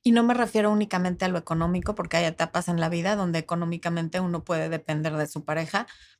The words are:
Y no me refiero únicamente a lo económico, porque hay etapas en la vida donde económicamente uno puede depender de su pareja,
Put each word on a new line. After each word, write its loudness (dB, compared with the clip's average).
Y 6
no 8
me 4
refiero 2
únicamente 0
a 2
lo 0
económico, 0
porque -2
hay 2
etapas -2
en 0
la 2
vida 0
donde 0
económicamente -4
uno -2
puede -2
depender -2
de 0
su -10
pareja, -4